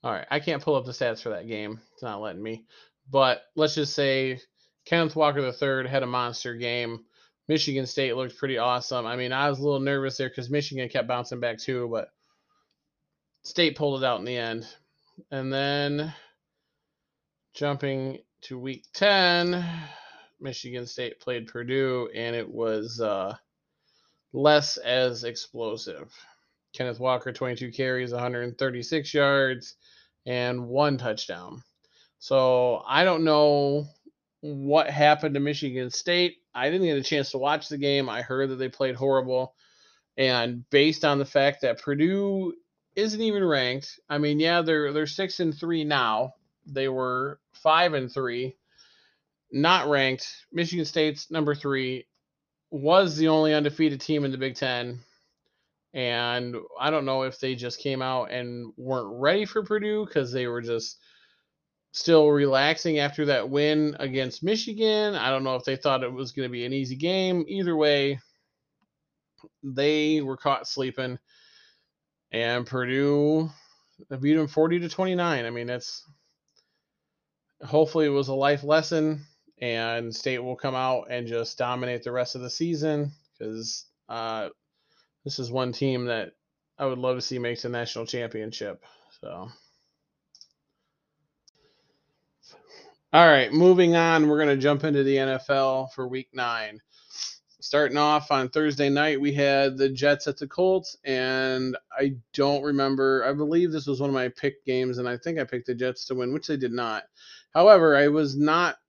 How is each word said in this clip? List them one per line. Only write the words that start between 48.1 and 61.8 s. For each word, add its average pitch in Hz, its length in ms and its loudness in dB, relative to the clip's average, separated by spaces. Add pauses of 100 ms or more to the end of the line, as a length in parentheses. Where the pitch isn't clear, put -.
three, 127 460 -6 (920)
not 147 380 2
ranked. 135 380 0 (240)
Michigan 170 340 -2
State's 156 460 -2
number 151 240 0
three, 131 500 -4 (680)
was 160 460 4
the 160 120 4
only 156 220 4
undefeated 147 480 2
team 151 240 -2
in 135 80 -2
the 131 60 -6
Big 131 160 -4
Ten. 123 460 -4 (920)
And 120 640 -2 (240)
I 139 120 0
don't 151 140 0
know 131 180 0
if 131 160 -6
they 131 160 -4
just 120 240 -10
came 135 200 -4
out 131 320 -4
and 120 460 -8
weren't 123 420 -6
ready 180 260 2
for 208 180 -4
Purdue 214 420 -2
'cause 139 260 -2
they 127 140 -2
were 120 160 -6
just 117 380 -6 (960)